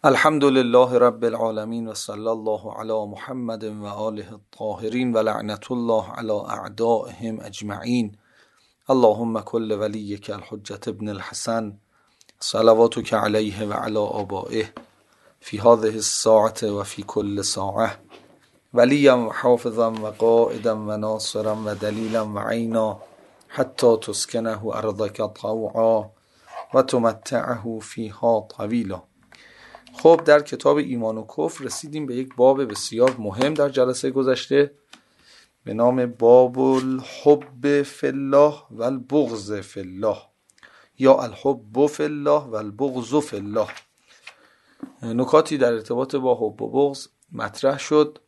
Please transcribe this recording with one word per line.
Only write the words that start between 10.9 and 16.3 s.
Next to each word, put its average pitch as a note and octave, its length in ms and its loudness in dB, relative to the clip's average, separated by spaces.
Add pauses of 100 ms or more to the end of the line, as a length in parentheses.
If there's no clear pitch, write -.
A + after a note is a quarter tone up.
الحسن G#2 680 -8 (600)
صلواتک A2+ 760 4
علیه G#2+ 520 -2
و G#2 80 -6
علی G#2+ 240 -4
آبائه G#2 760 -4 (680)
فی - 180 -12
هذه A2+ 360 4
الساعة A2 760 2